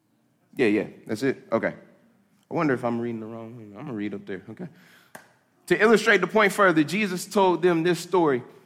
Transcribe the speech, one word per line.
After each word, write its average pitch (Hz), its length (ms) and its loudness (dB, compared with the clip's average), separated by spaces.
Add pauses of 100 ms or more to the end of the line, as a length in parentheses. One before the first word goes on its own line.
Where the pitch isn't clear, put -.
(560)
Yeah, 123 120 2
yeah, 107 180 0 (200)
that's 110 160 -6
it. 127 300 -4
Okay. 101 220 -2 (760)
I - 40 -10
wonder 156 180 0
if 120 120 -4
I'm 117 140 -2
reading 117 220 -6
the 110 60 -14
wrong 113 300 -16
one. 104 200 -20
I'm 123 100 -16
gonna 123 100 -10
read 104 180 -6
up 101 100 -14
there, 95 260 -12
okay? 110 180 -14 (1000)
To 185 160 2
illustrate 214 360 6
the 180 100 0
point 208 240 2
further, 175 300 4
Jesus 180 440 -2
told 185 340 2
them 170 220 2
this 170 160 0
story. 151 440 0 (240)